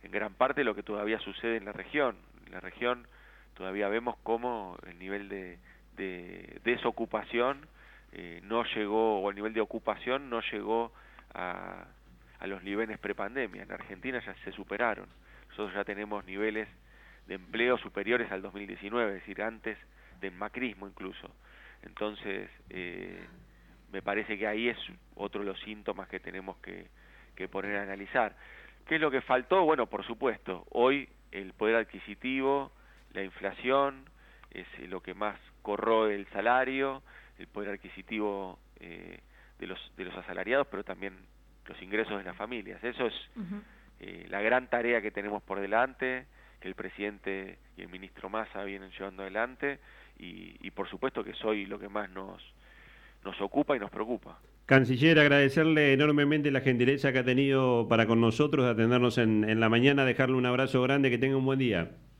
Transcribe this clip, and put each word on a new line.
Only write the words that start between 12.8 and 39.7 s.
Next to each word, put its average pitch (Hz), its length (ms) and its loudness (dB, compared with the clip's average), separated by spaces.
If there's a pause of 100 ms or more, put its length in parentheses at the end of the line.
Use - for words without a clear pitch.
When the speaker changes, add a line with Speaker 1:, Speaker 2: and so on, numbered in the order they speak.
Speaker 1:
prepandemia. 101 640 -6
En 98 80 -14
Argentina 110 540 -8
ya 95 180 -12
se 101 80 -10
superaron. 101 560 -4 (400)
Nosotros 101 260 -8
ya 101 120 -4
tenemos 104 400 -8
niveles 107 420 -4 (600)
de 95 80 -8
empleo 113 420 0
superiores 110 520 -2
al 95 120 -6
dos 98 120 -12
mil 101 140 -10
diecinueve, 101 480 -4
es 90 60 -12
decir, 101 200 -12
antes 110 360 -8 (420)
del 95 140 -8
macrismo 101 520 -8
incluso. - 480 -14 (480)
Entonces, 101 680 -8 (200)
eh, 90 560 -10 (640)
me 98 120 -8
parece 101 360 -2
que 104 100 -2
ahí 110 200 0
es 117 100 -2 (380)
otro 101 280 -6
de 101 40 -4
los 95 140 -6
síntomas 101 480 -8
que 95 100 -8
tenemos 95 380 -12
que, 92 300 -16 (480)
que 92 120 -8
poner 98 300 -4
a 101 60 -4
analizar. 98 520 -2 (500)
¿Qué 160 100 -2
es 156 60 2
lo 151 100 2
que 131 100 0
faltó? 131 420 4
Bueno, 151 240 4
por 98 180 -6
supuesto, 110 640 -4
hoy 131 380 4 (240)
el 95 220 -10
poder 113 240 2
adquisitivo, 135 920 -2 (440)
la 98 100 -6
inflación, 131 840 -2 (420)
es, 90 160 -12 (100)
eh, 82 120 -14
lo 92 100 -8
que 90 140 -12
más 101 260 -6 (220)
corroe 107 520 2
el 101 200 -6
salario, 131 680 2 (380)
el - 80 -16
poder 101 220 -8
adquisitivo, 98 880 -6 (220)
eh, 90 400 -16 (360)
de 95 100 -10
los, 92 120 -8 (160)